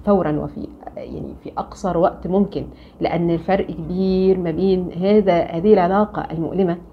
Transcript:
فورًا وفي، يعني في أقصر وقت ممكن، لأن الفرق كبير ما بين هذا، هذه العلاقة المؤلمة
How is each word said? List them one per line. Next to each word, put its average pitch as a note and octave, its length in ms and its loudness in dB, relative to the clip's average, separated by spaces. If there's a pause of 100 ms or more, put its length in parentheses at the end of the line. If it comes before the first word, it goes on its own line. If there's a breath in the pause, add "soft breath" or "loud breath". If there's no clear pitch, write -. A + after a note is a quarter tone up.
فورًا E3 360 2
وفي، - 280 -8 (300)
يعني - 460 -12
في - 140 -12
أقصر - 400 -6
وقت - 300 0
ممكن، F#3 360 0 (360 loud breath)
لأن E3+ 300 0
الفرق E3+ 380 0
كبير F#3 720 0
ما E3+ 140 -2
بين F3+ 400 0
هذا، G3 500 4
هذه F3 320 2
العلاقة F#3+ 580 2
المؤلمة E3+ 460 -2 (160)